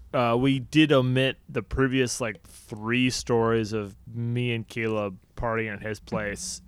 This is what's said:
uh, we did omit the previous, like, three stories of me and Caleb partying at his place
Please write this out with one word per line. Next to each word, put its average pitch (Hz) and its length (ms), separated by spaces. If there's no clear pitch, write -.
uh, 117 240
we 135 220
did 147 320
omit 127 460
the 120 140
previous, 131 580
like, 107 240
three 117 640
stories 113 640
of 104 220
me 120 400
and 113 140
Caleb 107 500
partying 113 360
at 101 80
his 107 200
place 104 680